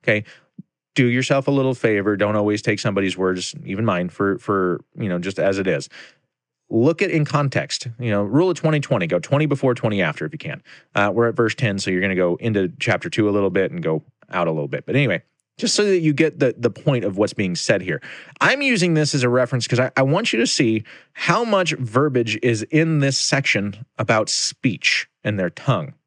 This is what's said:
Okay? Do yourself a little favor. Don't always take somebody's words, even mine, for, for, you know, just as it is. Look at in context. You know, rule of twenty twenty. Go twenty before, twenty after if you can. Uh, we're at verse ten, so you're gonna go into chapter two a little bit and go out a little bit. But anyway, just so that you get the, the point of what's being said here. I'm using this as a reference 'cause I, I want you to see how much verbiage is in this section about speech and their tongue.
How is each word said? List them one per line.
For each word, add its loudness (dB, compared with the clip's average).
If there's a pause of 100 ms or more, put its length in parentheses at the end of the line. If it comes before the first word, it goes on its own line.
Okay? 0 (720)
Do 4
yourself 0
a 2
little 2
favor. 0
Don't 0
always 0
take -2
somebody's -2
words, -2 (100)
even -4
mine, 0
for, -2
for, -2 (160)
you -4
know, -2
just -6
as 2
it -2
is. -2 (840)
Look 2
at 0
in 2
context. -2 (100)
You -2
know, 2
rule 2
of 0
twenty 0
twenty. 0
Go 0
twenty 0
before, 0
twenty 0
after -2
if -8
you -12
can. -12 (320)
Uh, 2
we're 2
at -2
verse 2
ten, -2
so -4
you're 0
gonna -2
go 2
into -2
chapter -2
two 0
a 0
little 2
bit 0
and -8
go -2 (280)
out -2
a 0
little -4
bit. -8
But -2
anyway, 0 (360)
just -2
so 2
that 2
you 2
get 2
the, 2
the 0
point -2
of -4
what's 0
being -2
said 0
here. -6 (400)
I'm 2
using 2
this 2
as 0
a 2
reference 0
'cause 0
I, 0
I 2
want 2
you 0
to 2
see 0 (280)
how 0
much 2
verbiage 0
is 2
in 2
this 0
section -2 (140)
about 0
speech -2 (140)
and -2
their 0
tongue. -2 (120)